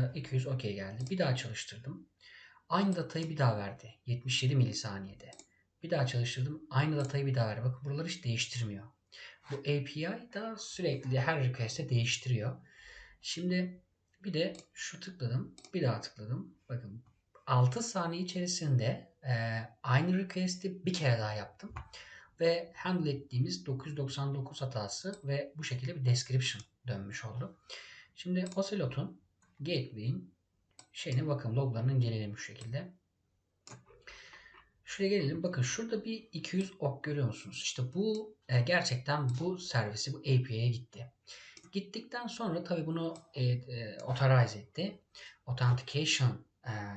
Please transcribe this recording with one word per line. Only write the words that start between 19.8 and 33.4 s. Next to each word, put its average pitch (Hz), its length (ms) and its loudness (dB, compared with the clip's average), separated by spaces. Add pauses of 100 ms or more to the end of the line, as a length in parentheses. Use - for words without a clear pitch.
aynı 156 340 4
request'i 185 680 -2
bir 180 80 0
kere 131 260 2
daha 107 140 -2
yaptım. - 400 -8 (680)
Ve 170 360 2
handle 175 360 2
ettiğimiz - 540 0
dokuz 135 220 -4
yüz 147 100 -6
doksan 139 380 -2
dokuz 131 260 -6
hatası 123 640 -4
ve 139 320 -2
bu 151 80 -8
şekilde 131 320 -4
bir 131 100 -2
description 123 580 2 (240)
dönmüş 101 380 -6
oldu. 123 320 -6 (580)
Şimdi 180 300 0 (100)
Ocelot'un 180 680 -2 (380)
gateway'in 139 760 -2 (600)
şeyine 139 340 0
bakalım. 120 280 0
Loglarını 127 380 2
inceleyelim 113 440 2
şu - 60 -10
şekilde. 120 500 -8 (1900)